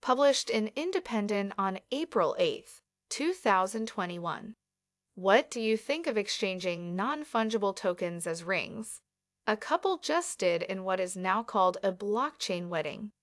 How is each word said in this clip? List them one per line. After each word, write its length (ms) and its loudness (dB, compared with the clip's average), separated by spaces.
Published 480 4
in 240 0
Independent 840 -2
on 220 -2
April 480 2
eighth, 400 -2
two 240 -2
thousand 560 2
twenty-one. 640 -6
What 360 4
do 80 -6
you 160 2
think 320 -2
of 100 0
exchanging 800 -2
non-fungible 800 0
tokens 500 -2
as 200 -4
rings? 560 -4
A 120 2
couple 400 0
just 420 -2
did 240 2
in 220 -6
what 160 0
is 160 -4
now 260 0
called 400 2
a 80 2
blockchain 800 -2
wedding. 420 -4